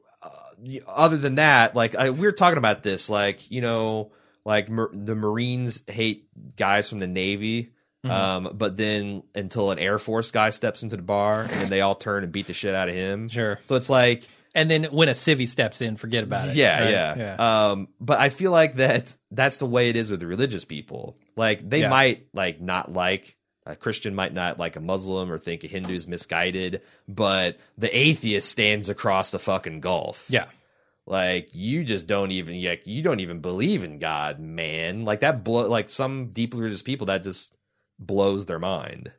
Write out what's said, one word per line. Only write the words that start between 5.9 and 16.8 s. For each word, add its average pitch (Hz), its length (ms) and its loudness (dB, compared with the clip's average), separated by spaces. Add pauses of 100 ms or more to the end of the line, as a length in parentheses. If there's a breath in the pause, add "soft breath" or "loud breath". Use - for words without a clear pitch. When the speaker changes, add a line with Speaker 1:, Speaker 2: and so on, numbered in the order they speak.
Speaker 1:
guys 101 340 2
from 107 100 -8
the 92 80 -4
Navy, 101 640 -4 (340)
Speaker 2:
Mm-hmm. 127 60 -2 (360)
Speaker 1:
um, - 80 -10
but 101 220 -2
then 104 460 -2 (100)
until 98 380 -2
an 78 80 -2
Air 98 180 0
Force 113 320 -2
guy 107 220 4
steps - 320 -4
into 113 120 -8
the 90 60 -8
bar, 101 400 0
and 107 80 -6
then 98 220 -2
they 98 100 2
all 98 140 2
turn 101 280 -4
and 85 80 -6
beat 95 140 -4
the 87 80 -10
shit 95 220 -2
out 95 120 0
of 87 60 -4
him. 98 360 -4
Speaker 2:
Sure. 110 340 -2
Speaker 1:
So - 100 -4
it's 127 160 2
like 123 360 6 (280 soft breath)
Speaker 2:
And 160 160 2
then 156 160 4
when 151 240 4
a 123 40 2
civvy 127 360 2
steps 113 320 -2
in, 113 160 -2
forget 110 260 -2
about 120 260 -2
it, 131 60 -2
Speaker 1:
Yeah, 104 280 6